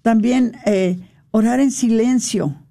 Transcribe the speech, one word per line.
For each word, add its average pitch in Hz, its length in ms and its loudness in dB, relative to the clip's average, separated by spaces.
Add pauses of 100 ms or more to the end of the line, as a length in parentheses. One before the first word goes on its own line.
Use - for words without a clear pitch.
También, 233 520 0 (120)
eh, 185 340 0 (300)
orar 233 300 0
en 269 120 2
silencio. 226 840 -2 (160)